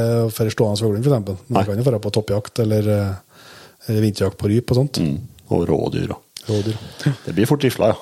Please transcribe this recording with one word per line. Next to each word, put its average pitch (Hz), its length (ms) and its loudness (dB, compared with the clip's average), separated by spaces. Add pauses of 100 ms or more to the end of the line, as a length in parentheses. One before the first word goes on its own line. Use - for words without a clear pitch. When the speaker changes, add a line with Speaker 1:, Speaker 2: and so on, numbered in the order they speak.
(320)
Speaker 1:
for 110 160 -2
stående 104 320 0
svøgling, 107 240 0
for 143 80 4
eksempel. 101 240 0 (120)
Men 120 100 -2
Speaker 2:
Nei. 98 40 4
Speaker 1:
jeg 98 60 0
kan 104 140 -2
jo 131 80 2
fære 110 140 2
på 104 120 -2
toppjakt 104 480 -2
eller, 107 240 2
eh, 101 540 -2 (480)
eller 110 120 2
vinterjakt 98 380 0
på 101 80 -2
ryp 113 240 0
og 123 80 4
sånt. 139 240 -2
Speaker 2:
Mm. 73 140 -2 (340)
Og 87 160 2
rådyr, 87 400 0
da. - 80 -6 (320)
Speaker 1:
Rådyr. 107 300 -2 (480)
Speaker 2:
Det 90 100 -8
blir 101 120 4
fort 143 160 2
rifla, 110 280 2
ja. - 100 0